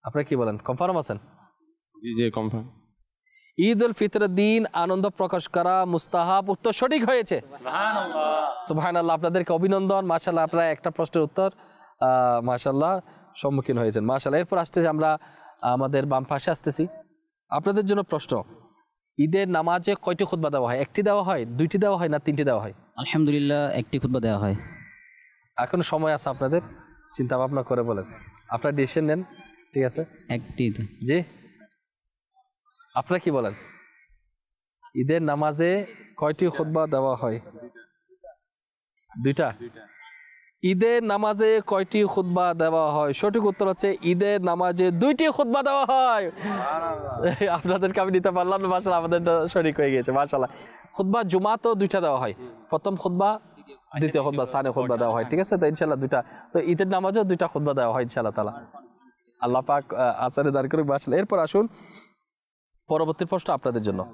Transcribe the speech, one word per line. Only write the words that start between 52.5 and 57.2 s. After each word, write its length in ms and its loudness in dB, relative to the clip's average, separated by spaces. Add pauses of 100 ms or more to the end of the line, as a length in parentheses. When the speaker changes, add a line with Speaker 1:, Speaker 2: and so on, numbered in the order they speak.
Speaker 1:
প্রথম 280 -2
খুতবা, 440 0 (580)
দ্বিতীয় 240 2
খুতবা, 240 0
সানি 260 -2
খুতবা 240 0
দেওয়া 160 2
হয়। 120 0
ঠিক 160 -2
আছে, 180 0
তো 80 2
ইনশাআল্লাহ 320 0
দুইটা, 240 0 (300)
তো 60 2
ঈদের 300 0
নামাজেও 360 0